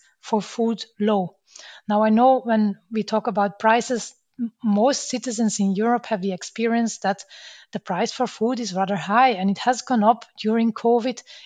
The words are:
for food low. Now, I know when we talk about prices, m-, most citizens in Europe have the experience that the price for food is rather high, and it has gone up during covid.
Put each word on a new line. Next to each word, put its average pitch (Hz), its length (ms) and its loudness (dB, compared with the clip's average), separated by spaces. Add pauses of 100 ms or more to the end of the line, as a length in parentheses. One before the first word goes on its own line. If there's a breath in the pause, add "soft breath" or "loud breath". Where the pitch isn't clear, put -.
(200 soft breath)
for 214 220 -2
food 226 420 -2 (160)
low. 208 380 0 (500 loud breath)
Now, 214 160 2
I 220 60 4
know 254 320 6
when 214 340 0 (160)
we 220 120 -2
talk 214 240 -2
about 202 320 -2
prices, 226 540 0 (240)
m-, 233 140 -6 (100)
most 226 480 2
citizens 233 500 -2
in 196 140 2
Europe 233 340 0
have 202 140 -4
the 196 120 -4
experience 226 640 -4
that 196 240 -4 (480 loud breath)
the 190 80 -6
price 202 320 -4
for 254 140 -4
food 233 340 -2
is 202 140 -8
rather 190 220 -2
high, 214 380 2
and 190 180 -2
it 190 80 -4
has - 240 0
gone 233 200 0
up 226 220 4 (160)
during 226 320 0
covid. 240 480 0 (240 loud breath)